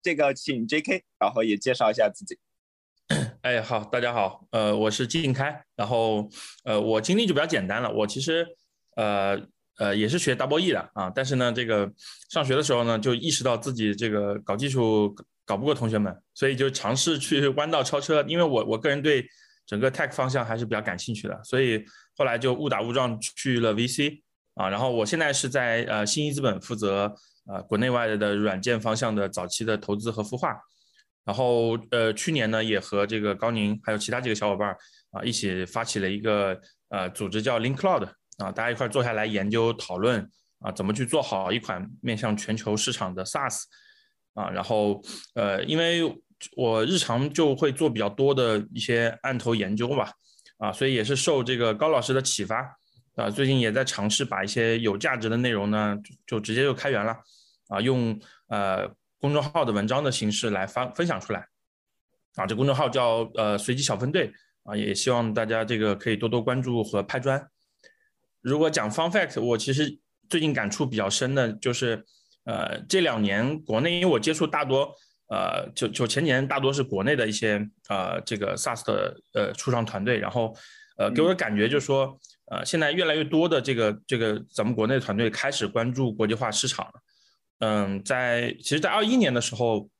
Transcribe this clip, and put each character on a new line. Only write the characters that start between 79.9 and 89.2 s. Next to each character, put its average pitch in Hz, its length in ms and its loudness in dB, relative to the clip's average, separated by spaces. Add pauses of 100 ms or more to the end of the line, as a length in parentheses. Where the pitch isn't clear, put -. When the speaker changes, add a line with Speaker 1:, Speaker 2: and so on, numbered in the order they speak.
Speaker 2:
队， 120 120 2
然 98 140 -4
后， 113 240 -2 (420)
呃， 104 140 2
给 131 100 2
我 165 60 6
的 185 80 4
感 131 180 -2
觉 104 140 4
就 143 100 2
是 139 80 -2
说， 135 200 2
Speaker 1:
嗯。 - 540 -12
Speaker 2:
呃， - 60 -6
现 170 140 0
在 147 120 2
越 175 140 0
来 156 100 2
越 156 80 2
多 160 260 4
的 151 120 4
这 127 140 0
个， 107 320 2
这 127 100 0
个 107 240 0 (100)
咱 - 120 -2
们 117 100 0
国 110 140 2
内 135 80 2
的 131 40 4
团 110 160 -2
队 113 140 2
开 135 220 -2
始 110 160 -2
关 117 260 -2
注 127 180 0
国 110 140 0
际 107 80 0
化 113 160 -2
市 107 180 -2
场 - 180 -4
了。 - 80 -20 (640)
嗯， 101 440 0
在， 120 560 0
其 - 100 -8
实 147 100 2
在 175 100 0
二 214 160 2
一 247 120 4
年 175 140 6